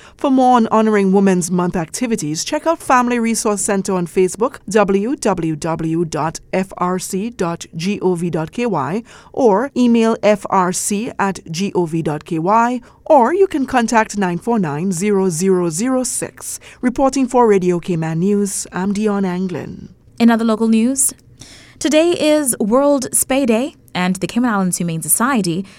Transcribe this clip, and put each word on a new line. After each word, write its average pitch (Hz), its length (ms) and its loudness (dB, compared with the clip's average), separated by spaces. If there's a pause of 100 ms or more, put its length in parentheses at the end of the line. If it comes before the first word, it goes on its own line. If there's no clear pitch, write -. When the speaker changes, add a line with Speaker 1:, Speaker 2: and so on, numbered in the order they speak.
(160)
Speaker 1:
For 285 140 0
more 254 260 6
on 226 120 4
honoring 214 440 2
Women's 190 380 4
Month 175 260 -2
activities, 165 680 -4
check 302 220 -6
out 330 120 0
Family 247 400 0
Resource 220 440 -2
Center 196 320 -2
on 180 120 -2
Facebook, 190 640 -2
w 202 480 0
w 165 400 -2
w 165 480 -2
dot 156 360 -4 (120)
f 190 260 -4
r 180 200 -2
c 196 320 -6
dot 170 360 -6 (100)
g 185 240 -2
o 185 140 0
v 175 160 -4
dot 160 220 -4
k 240 140 -2
y, 170 360 -2 (300)
or 240 440 2
email 233 460 4
F 202 280 2
R 180 220 2
C 208 460 -4
at 196 220 -2 (100)
G 180 240 -4
O 175 120 0
V 165 160 -4
dot 147 220 -4
K 165 140 -6
Y, 226 420 0 (240)
or 277 300 4
you 392 120 4
can 277 200 -2
contact 226 500 0
nine 180 220 -2
four 233 200 -2
nine, 165 340 -2
zero 190 360 0
zero 180 420 2
zero 254 320 -2
six. - 580 -8 (200)
Reporting 269 460 0
for 240 200 4
Radio 180 340 4
Cayman 160 380 -2
News, 202 540 0
I'm 190 200 -2
Dion 202 320 0
Anglin. 180 720 -6 (240)
Speaker 2:
In 233 120 6
other 226 140 2
local 226 240 0
news, 226 440 2 (640)
today 320 340 2
is 302 460 0
World 262 540 2
Spay 269 340 0
Day, 240 280 0 (200)
and 180 220 0
the 185 100 -4
Cayman 240 240 0
Islands 190 280 0
Humane 165 240 -4
Society 196 640 0 (120)